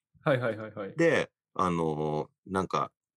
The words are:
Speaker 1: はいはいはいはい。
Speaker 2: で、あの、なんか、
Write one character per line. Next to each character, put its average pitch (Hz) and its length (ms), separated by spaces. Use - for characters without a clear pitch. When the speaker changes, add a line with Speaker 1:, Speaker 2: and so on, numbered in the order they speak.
Speaker 1:
は 151 100
い 127 60
は 120 120
い 107 60
は 110 120
い 104 40
は 104 140
い。 98 80
Speaker 2:
で、 135 340
あ 92 160
の、 78 600
な 92 160
ん 87 40
か、 - 240